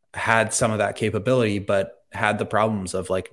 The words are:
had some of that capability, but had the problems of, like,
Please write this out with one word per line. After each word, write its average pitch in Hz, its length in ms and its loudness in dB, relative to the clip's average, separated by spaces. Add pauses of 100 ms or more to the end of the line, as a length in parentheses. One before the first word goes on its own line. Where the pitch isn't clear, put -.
(140)
had 113 400 2
some 113 180 2
of 107 60 0
that 104 180 0
capability, 110 640 0
but 98 540 -2
had 107 260 0
the 107 80 -2
problems 104 480 0
of, 92 160 -4
like, 92 220 -2